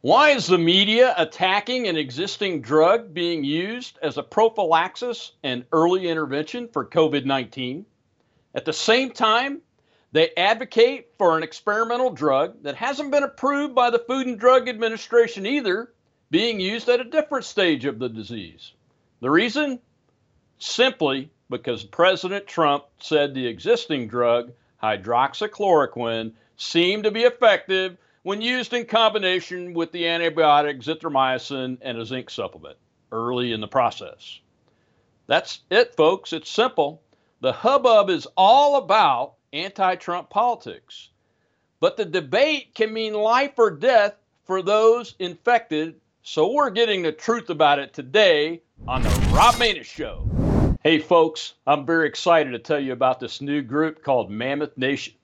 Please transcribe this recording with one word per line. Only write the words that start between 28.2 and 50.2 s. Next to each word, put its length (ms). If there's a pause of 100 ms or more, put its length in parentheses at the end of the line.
when 180
used 320
in 140
combination 880
with 160
the 100
antibiotic 840
zithromycin 1000
and 160
a 40
zinc 240
supplement 480 (360)
early 400
in 100
the 60
process. 720 (880)
That's 320 (100)
it, 260
folks. 380
It's 160
simple. 540 (380)
The 120
hubbub 560
is 260
all 420
about 580 (180)
anti-Trump 800
politics. 800 (720)
But 180
the 80
debate 680
can 180
mean 220
life 460
or 100
death 460 (300)
for 180
those 560
infected, 760 (300)
so 280
we're 200
getting 320
the 80
truth 400
about 260
it 160
today 680 (240)
on 160
The 60 (260)
Rob 180
Maness 320
Show. 420 (540)